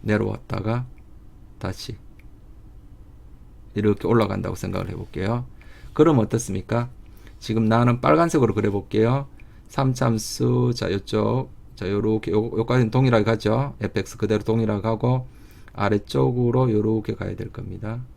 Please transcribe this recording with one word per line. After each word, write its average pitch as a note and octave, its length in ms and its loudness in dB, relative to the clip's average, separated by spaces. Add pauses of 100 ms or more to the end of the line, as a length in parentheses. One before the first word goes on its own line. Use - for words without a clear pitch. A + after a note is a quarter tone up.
내려왔다가 G#2 840 -2 (720)
다시 - 380 -8 (1800)
이렇게 G#2 320 2
올라간다고 G2 480 2
생각을 F#2+ 360 -6
해볼게요. G2 540 -4 (480)
그럼 D3+ 280 6
어떻습니까? A2+ 680 -2 (520)
지금 A2 260 0
나는 A#2+ 340 4
빨간색으로 D3+ 540 4
그려볼게요. G#2+ 720 0 (420)
삼 C3 240 0
참수, B2 800 0
자, F#2 160 -4
요쪽, G#2+ 600 0 (240)
자, F#2+ 160 -4
요렇게, G#2+ 400 0
요, G#2+ 140 2 (120)
요까지는 A#2+ 340 2
동일하게 A#2+ 340 4
가죠. A2+ 560 0
에프엑스 G2 360 -4
그대로 G#2+ 260 0
동일하게 A2 380 0
가고 B2 460 0 (480)
아래쪽으로 A#2+ 1000 2
요렇게 G#2+ 440 0
가야 F#2+ 200 -6
될 F#2 160 -10
겁니다. G2 480 -10 (160)